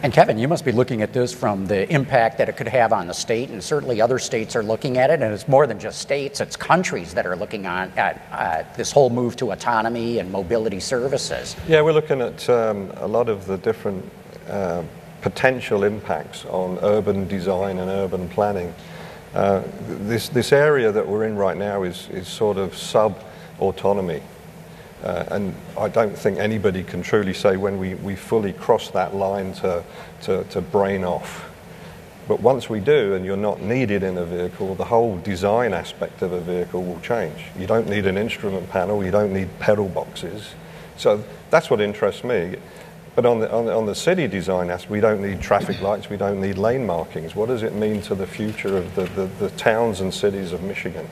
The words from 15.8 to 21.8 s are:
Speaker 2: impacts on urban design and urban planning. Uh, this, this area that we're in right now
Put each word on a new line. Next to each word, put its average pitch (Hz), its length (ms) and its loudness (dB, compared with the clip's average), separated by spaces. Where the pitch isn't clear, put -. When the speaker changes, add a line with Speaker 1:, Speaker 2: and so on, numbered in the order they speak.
Speaker 2:
impacts 104 640 -4
on 92 340 -2
urban 98 480 2
design 95 500 -2
and 92 100 -4
urban 95 380 -2
planning. 95 460 -2
Uh, 98 300 4
this, 110 420 -2
this 123 220 2
area 139 400 6
that 104 160 2
we're 104 160 0
in 110 140 -2
right 95 200 2
now 101 260 -2